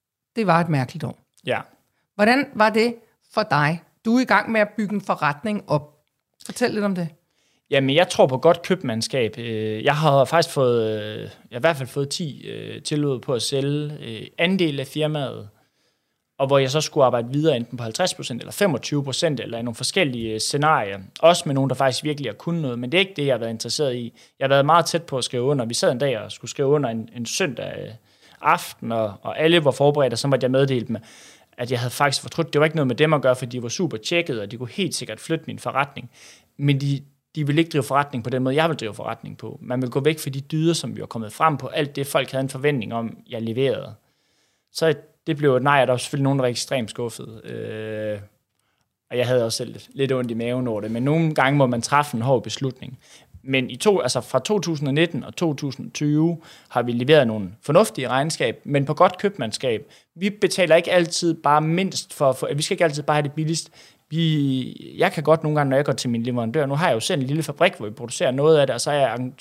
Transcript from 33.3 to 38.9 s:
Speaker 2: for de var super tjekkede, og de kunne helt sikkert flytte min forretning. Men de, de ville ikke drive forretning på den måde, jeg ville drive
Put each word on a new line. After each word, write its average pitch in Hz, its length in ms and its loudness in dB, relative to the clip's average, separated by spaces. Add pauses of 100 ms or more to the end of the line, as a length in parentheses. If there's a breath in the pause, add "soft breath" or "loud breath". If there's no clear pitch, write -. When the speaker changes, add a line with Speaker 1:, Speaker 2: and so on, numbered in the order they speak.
Speaker 2:
for 131 100 -6
de 123 180 -8
var 117 60 -8
super 160 280 -4
tjekkede, 160 440 -2
og 101 100 -10
de 120 60 -10
kunne 123 120 -8
helt 185 260 -4
sikkert 110 240 -10
flytte 160 280 -4
min 107 120 -10
forretning. 127 500 -4 (480 loud breath)
Men 143 240 2
de, 139 200 -2 (340)
de 151 100 -4
ville 143 160 2
ikke 165 100 0
drive 147 120 0
forretning 139 400 -2
på 131 60 -8
den 127 140 -2
måde, 131 120 0
jeg 160 140 2
ville 151 100 -4
drive 107 140 -6